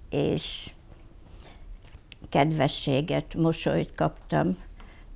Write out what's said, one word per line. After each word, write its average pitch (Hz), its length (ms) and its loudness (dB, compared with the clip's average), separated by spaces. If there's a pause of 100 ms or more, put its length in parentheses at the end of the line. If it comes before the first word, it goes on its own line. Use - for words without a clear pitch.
(100)
és - 600 -2 (1600)
kedvességet, 151 1080 2
mosolyt 160 600 2
kaptam. 156 600 2 (600)